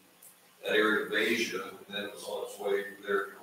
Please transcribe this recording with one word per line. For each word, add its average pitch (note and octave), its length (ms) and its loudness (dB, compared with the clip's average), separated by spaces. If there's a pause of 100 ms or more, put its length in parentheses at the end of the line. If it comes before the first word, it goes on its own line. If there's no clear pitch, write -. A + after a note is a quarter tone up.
(640)
that G#2+ 100 2
area G#2+ 300 6
of - 80 -6
Asia, A2+ 500 2
and G2+ 320 -12
then G2+ 100 -4
it - 80 -10
was - 120 -12
on G#2 180 -4
its - 160 -10
way G2+ 240 2
from G2+ 220 -12
there G2 200 2
to - 60 -10 (120)